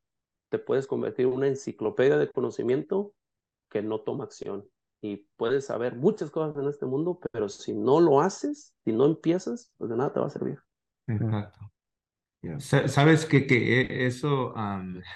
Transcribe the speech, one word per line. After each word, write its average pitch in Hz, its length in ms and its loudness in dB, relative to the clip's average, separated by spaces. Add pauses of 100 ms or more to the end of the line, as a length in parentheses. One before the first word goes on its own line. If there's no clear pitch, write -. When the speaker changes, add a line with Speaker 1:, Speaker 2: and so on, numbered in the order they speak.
(480)
Speaker 1:
te 110 100 -2
puedes 131 280 -2
convertir 120 400 -2
en 131 60 2
una 135 160 -2
enciclopedia 131 720 0
de 143 120 0
conocimiento 135 840 -2 (580)
que 107 120 -2
no 110 180 -4
toma - 240 -6
acción. 98 400 -10 (380)
Y 104 240 -8 (100)
puedes 131 300 0
saber 117 280 -4
muchas 165 360 0
cosas 156 320 -4
en 139 80 -2
este 143 160 -6
mundo, 156 340 -2 (100)
pero 104 180 -4
si - 260 -8
no 123 260 4
lo 147 220 6
haces, 294 520 -4 (100)
si 113 80 0
no 117 120 4
empiezas, 170 720 0
pues 110 140 -6
de 117 60 -4
nada 135 160 0
te - 80 -2
va 131 60 0
a 147 40 -6
servir. 143 280 -6 (480)
Speaker 2:
Exacto. 104 520 -2 (840)
Speaker 3:
Ya. - 180 -8
Speaker 2:
Sa-, - 280 0
sabes 156 380 6
que, 139 200 4
que 117 360 4
e-, 127 240 -2
eso, 127 500 -2
am, 95 440 -6 (160)